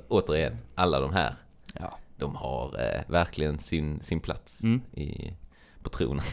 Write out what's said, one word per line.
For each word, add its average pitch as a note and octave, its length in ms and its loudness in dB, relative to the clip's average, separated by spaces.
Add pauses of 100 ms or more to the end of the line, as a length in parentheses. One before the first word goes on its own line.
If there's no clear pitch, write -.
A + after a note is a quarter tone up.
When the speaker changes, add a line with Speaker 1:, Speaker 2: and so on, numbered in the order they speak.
Speaker 1:
återigen, D#2 500 4 (180)
alla F2 240 4
de C#2 140 0
här, E2 220 2 (380)
Speaker 2:
Ja. - 260 -8 (180)
Speaker 1:
de C#2+ 180 -2
har, C2 440 -4
eh, A#1 280 0
verkligen D2+ 520 2
sin, D2+ 420 -2
sin E2 180 0
plats - 440 -6
Speaker 2:
Mm. A#2 180 4 (120)
Speaker 1:
i, - 400 -6 (500)
på - 60 -6
tronen, C#2 440 0